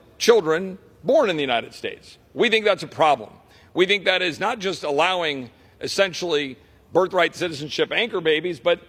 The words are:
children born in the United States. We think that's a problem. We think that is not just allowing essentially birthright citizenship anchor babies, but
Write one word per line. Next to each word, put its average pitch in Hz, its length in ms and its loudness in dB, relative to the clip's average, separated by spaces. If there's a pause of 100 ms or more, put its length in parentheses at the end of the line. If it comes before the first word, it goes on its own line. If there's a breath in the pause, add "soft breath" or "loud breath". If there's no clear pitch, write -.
(200)
children 185 580 2 (260)
born 233 280 4
in 160 60 -2
the 151 40 -2
United 120 320 -2
States. - 460 -12 (160)
We 208 140 2
think 220 140 2
that's 190 200 2
a 147 40 -10
problem. 127 440 0 (420 soft breath)
We 180 140 2
think 196 180 0
that 185 160 2
is 160 180 -4
not 220 200 -4
just 185 240 -6
allowing 151 680 -2 (320 soft breath)
essentially 147 760 -2 (360 soft breath)
birthright 175 420 2
citizenship 151 560 -4
anchor 202 300 -2
babies, 160 380 0
but 175 280 0